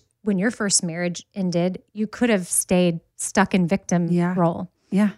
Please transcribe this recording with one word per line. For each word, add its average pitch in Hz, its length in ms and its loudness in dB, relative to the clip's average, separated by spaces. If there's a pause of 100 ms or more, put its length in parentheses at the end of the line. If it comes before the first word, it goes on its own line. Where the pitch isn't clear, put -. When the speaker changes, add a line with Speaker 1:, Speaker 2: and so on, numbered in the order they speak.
(220)
Speaker 1:
when 202 160 0
your 220 120 0
first 208 320 0
marriage 175 520 -4
ended, 180 480 -2 (120)
you 208 120 -4
could 233 220 -2
have 190 180 2
stayed 180 540 2 (160)
stuck - 380 0
in 185 120 4
victim 175 420 0
Speaker 2:
Yeah. 175 280 0
Speaker 1:
role. 175 340 -2 (200)
Speaker 2:
Yeah. 196 280 2